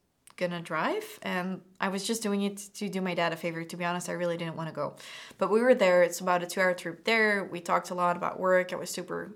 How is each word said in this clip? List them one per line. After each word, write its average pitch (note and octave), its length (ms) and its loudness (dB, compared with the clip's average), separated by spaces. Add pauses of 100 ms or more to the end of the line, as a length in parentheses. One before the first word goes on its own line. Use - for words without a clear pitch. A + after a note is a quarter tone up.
(360)
gonna F3 260 -4
drive, F#3+ 600 -4
and F#3 380 -4 (220)
I F#3+ 80 0
was F#3+ 180 -4
just A3 160 -2
doing G3+ 200 0
it G3+ 120 -2 (200)
to G#3 120 -6
do F#3 140 -4
my F#3 120 -2
dad E3+ 200 2
a - 20 -4
favor. E3 300 -6
To E3 100 -12
be F3 80 -6
honest, F3 240 -2
I F3+ 60 -6
really E3+ 240 -2
didn't E3 180 -6
wanna D#3+ 160 -8
go. D3 240 -6 (420)
But F#3+ 140 0
we A3 100 6
were B3 140 8
there. F3+ 260 8
It's F3 200 2
about F3+ 200 2
a F3 40 -4
two-hour F#3 300 2
trip E3+ 280 -10
there. G#3+ 400 4
We F3 160 -8
talked F3 300 -2
a - 40 -6
lot F3 220 2
about - 240 -4
work. F#3 320 4
I F3+ 60 -6
was F3+ 120 -10
super F3 460 -8